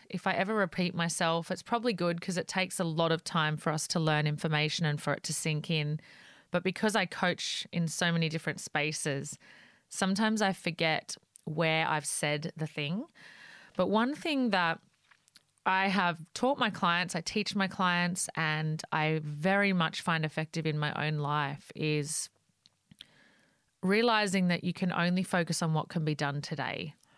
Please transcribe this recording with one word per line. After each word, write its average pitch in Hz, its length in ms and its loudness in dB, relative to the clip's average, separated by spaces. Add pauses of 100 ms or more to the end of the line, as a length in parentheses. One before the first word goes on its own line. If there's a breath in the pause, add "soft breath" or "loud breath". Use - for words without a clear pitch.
If - 180 -4
I 190 60 2
ever 196 200 0
repeat 185 400 0
myself, 170 560 0
it's 180 140 -6
probably 240 300 0
good 170 280 0
'cause 180 160 -4
it - 100 -2
takes 185 320 -2
a 190 40 0
lot 165 280 2
of 160 120 0
time 151 340 0
for 156 140 -2
us 151 160 -2
to - 120 0
learn 151 280 4
information 151 580 0
and 147 160 0
for 143 120 0
it - 100 -6
to 160 100 -4
sink 156 380 -2
in. 151 280 0 (520 loud breath)
But 175 120 0
because 202 320 0
I 190 100 2
coach - 640 -2
in 170 160 0
so 170 240 0
many 165 180 2
different 156 300 -4
spaces, 147 800 -4 (500 loud breath)
sometimes 214 520 0
I 190 120 2
forget 160 600 -2 (300)
where 160 420 0
I've 151 180 0
said 151 500 -2
the 156 120 -4
thing. 165 380 -4 (680 loud breath)
But 185 120 2
one 226 260 2
thing 277 380 0
that 175 280 2 (840)
I 190 240 4
have 175 440 0
taught 269 240 2
my 247 120 2
clients, 175 460 0
I 170 60 -2
teach - 340 -2
my 190 120 2
clients, 175 680 0
and 156 460 0 (100)
I 156 320 2
very 190 500 2
much 165 280 0
find 160 220 0
effective 156 420 -4
in 151 140 0
my 151 140 0 (140)
own 151 100 0
life 143 580 -2
is 151 540 -2 (1500 loud breath)
realizing 202 640 4
that 175 160 2
you 180 100 0
can 175 200 -2
only 180 300 2
focus 175 380 0
on 160 120 2
what 156 160 0
can 160 160 -2
be 151 100 2
done 143 260 -2
today. 147 520 -6 (240 soft breath)